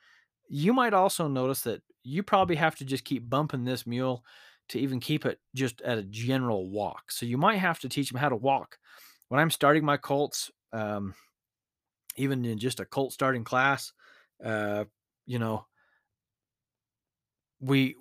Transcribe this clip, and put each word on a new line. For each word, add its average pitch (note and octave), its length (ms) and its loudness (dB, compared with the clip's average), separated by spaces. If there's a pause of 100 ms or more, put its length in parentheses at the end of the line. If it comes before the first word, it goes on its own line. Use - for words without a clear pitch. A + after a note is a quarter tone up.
(500)
You D#3+ 240 2
might A#3+ 200 2
also F#3 340 4
notice C3 340 0
that G#2+ 200 -4 (220)
you D3+ 200 -4
probably F#3 340 4
have D#3+ 200 2
to C#3 80 -12
just C3 200 -2
keep A#2+ 240 -4
bumping C3+ 360 0
this B2+ 220 -2
mule B2+ 380 -2 (440)
to - 100 -4
even C3 200 0
keep D3 260 -2
it - 140 -2 (160)
just C3 260 -2
at A#2+ 160 0
a G#2 60 -2
general A2+ 680 0
walk. G2+ 420 -4
So - 140 -6
you A#2+ 120 -2
might G3 200 4
have F3+ 240 -2
to C3 80 -8
teach C#3 240 -4
'em B2 60 -4
how C#3+ 100 2
to B2+ 60 0
walk. B2+ 420 0 (520)
When C3 100 2
I'm D#3+ 120 4
starting D3+ 340 6
my C#3+ 120 2
colts, C#3 540 -2 (220)
um, G#2 420 -4 (1000)
even C3 300 -2
in A2+ 140 -2
just B2 200 -2
a F#2+ 60 -6
colt C3+ 280 -4
starting C3 300 0
class, C3 500 0 (500)
uh, G#2 420 -2 (400)
you B2 140 -4
know, A2 260 -4 (1900)
we, C3+ 420 2